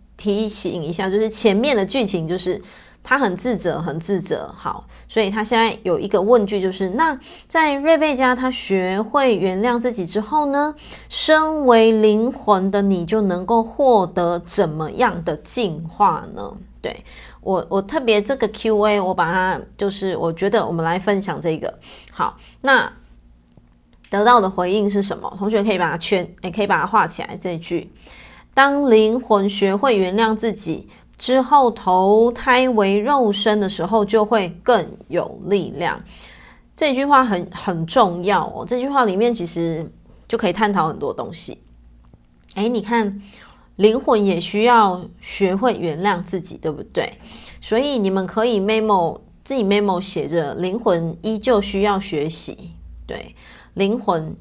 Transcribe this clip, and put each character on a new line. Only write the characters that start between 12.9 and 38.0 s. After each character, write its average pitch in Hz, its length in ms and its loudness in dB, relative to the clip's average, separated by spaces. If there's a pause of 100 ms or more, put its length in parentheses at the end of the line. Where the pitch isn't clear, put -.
就 214 180 0
能 185 220 0
够 226 200 2
获 226 420 4
得 175 320 -2
怎 175 320 -2
么 156 220 -6
样 185 320 0
的 165 140 -4
进 175 520 -6
化 180 340 0 (120)
呢？ - 200 -12 (240)
对， - 240 -10 (380)
我， 185 280 -2
我 196 100 0
特 202 200 -4
别 226 200 2
这 208 180 -2
个 226 100 0
Q 214 340 0
A， 208 180 2
我 185 140 0
把 170 180 0
它， 185 300 -2 (160)
就 202 100 -2
是 196 300 -4
我 165 160 -2
觉 196 160 -2
得 196 160 2
我 131 60 -4
们 165 120 -2
来 170 140 0
分 196 240 0
享 170 180 -6
这 160 200 -2
个。 - 120 -6 (400)
好， - 260 -6 (240)
那 262 300 2 (1160)
得 208 160 2
到 240 160 8
的 185 80 0
回 180 220 -2
应 208 180 2
是 196 140 0
什 196 120 -6
么？ - 220 -10
同 196 100 -4
学 220 160 2
可 220 80 0
以 190 60 0
把 170 140 0
它 165 60 -4
圈， 180 300 -2 (140)
也 190 80 -8
可 202 140 -2
以 - 20 -2
把 175 160 2
它 180 60 -2
画 196 180 2
起 - 160 -8
来， - 180 -12
这 180 140 -6
一 160 60 -6
句 - 340 -8 (640)
：“当 277 340 4
灵 220 320 6
魂 202 260 2
学 196 280 0
会 233 200 2
原 190 220 0
谅 220 180 2
自 220 160 -2
己 - 380 -8 (300)
之 262 200 2
后， 262 300 4
投 202 640 4
胎 254 360 2
为 208 320 2
肉 247 320 2
身 214 280 2
的 196 100 -2
时 175 160 -6
候， 214 180 2
就 214 220 2
会 208 240 0 (140)
更 220 200 4 (240)
有 - 380 -6
力 175 320 0
量。” 147 240 -4 (760)
这 285 200 0
句 269 100 0
话 277 180 6
很， 190 280 -2
很 165 340 -4
重 180 380 2